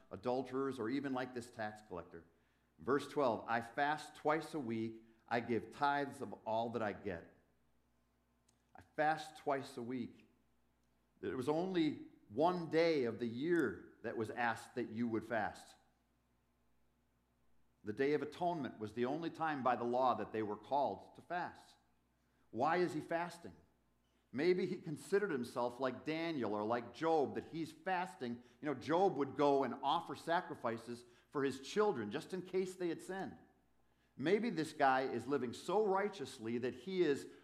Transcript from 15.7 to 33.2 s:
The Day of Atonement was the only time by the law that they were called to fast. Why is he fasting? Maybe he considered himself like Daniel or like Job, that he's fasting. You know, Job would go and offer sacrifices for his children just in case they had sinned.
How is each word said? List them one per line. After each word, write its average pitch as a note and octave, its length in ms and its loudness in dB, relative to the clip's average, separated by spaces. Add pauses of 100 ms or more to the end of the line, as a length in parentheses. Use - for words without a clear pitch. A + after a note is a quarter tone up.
The G#2 80 -4
Day C3+ 220 2
of C#3 80 2
Atonement D3+ 580 -2
was G#2+ 120 -8
the A#2+ 120 0
only D#3+ 260 -2
time D#3 320 -2
by B2 140 4
the A#2 80 -2
law A#2+ 300 4
that G2+ 180 -4
they A2 100 0
were G#2 140 -2
called A#2 600 -2
to A#2 60 -20
fast. - 520 -6 (760)
Why D3+ 280 2
is F3 140 2
he D3+ 80 -2
fasting? E3 540 -4 (800)
Maybe F3+ 340 4
he F3 100 -2
considered G3 540 0
himself B2 500 0
like B2 240 -2
Daniel D3+ 500 0
or G#2 100 0
like A#2 300 -2
Job, D3+ 420 4
that A2 100 -4
he's D#3 260 -6
fasting. F3 680 -4 (180)
You C#3+ 60 -6
know, D3 80 0
Job D#3 420 4
would C#3 200 0
go C#3 280 6
and A#2+ 180 -2
offer D3 340 0
sacrifices B2 880 -2 (260)
for C#3 140 2
his C3+ 160 0
children E3 500 2
just D3+ 220 -6
in F#3 100 -4
case F#3 340 -2
they F3+ 120 -2
had E3 140 -4
sinned. F#3 340 -6 (800)